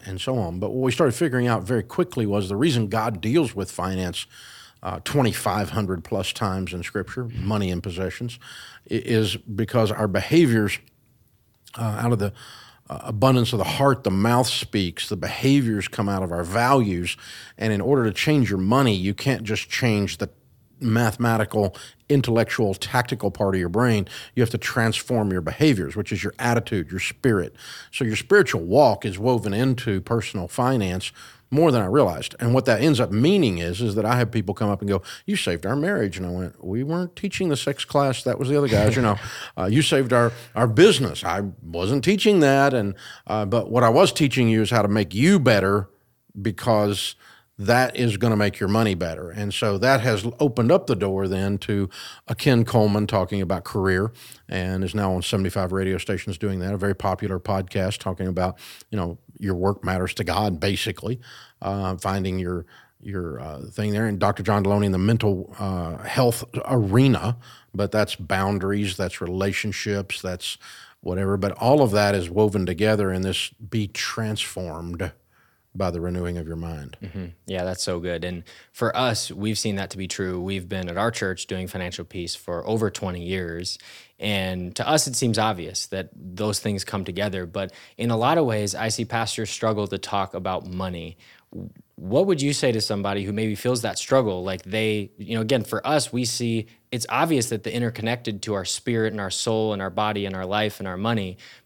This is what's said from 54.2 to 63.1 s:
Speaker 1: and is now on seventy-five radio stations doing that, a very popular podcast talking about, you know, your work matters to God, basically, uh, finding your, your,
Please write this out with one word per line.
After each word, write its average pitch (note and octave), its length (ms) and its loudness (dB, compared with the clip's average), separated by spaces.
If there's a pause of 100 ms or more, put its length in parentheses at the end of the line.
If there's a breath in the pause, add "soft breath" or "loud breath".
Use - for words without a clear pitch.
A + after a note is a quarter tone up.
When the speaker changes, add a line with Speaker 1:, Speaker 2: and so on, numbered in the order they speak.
Speaker 1:
and F#2 340 -2
is F2+ 120 -4
now G2 180 0
on F2+ 80 0
seventy-five F#2+ 500 -2
radio F#2+ 280 0
stations F#2+ 400 -6
doing G2 200 -4
that, F#2+ 140 -4
a G#2 40 -2
very G2 180 0
popular F#2+ 440 -2
podcast F#2+ 600 -2
talking F#2 260 -6
about, F#2 320 -2 (320 loud breath)
you G#2+ 80 -6
know, E2+ 220 -4 (180)
your G2 160 -2
work F#2+ 300 0
matters F#2 320 -2
to A2 80 -4
God, F2+ 360 0
basically, G2+ 600 -4 (420 loud breath)
uh, F#2+ 360 -4
finding F#2+ 420 -2
your, F2 260 -4 (340 loud breath)
your, F2 400 -8